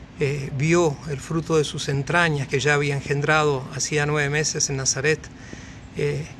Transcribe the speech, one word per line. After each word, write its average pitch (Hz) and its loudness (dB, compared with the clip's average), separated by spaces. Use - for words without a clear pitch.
eh, 139 -2
vio 160 4
el 139 -4
fruto 160 0
de 147 4
sus 143 -6
entrañas 147 2
que 139 2
ya 147 4
había 143 2
engendrado 143 2
hacía 147 0
nueve 147 0
meses 151 0
en 139 -2
Nazaret, 139 0
eh, 147 -2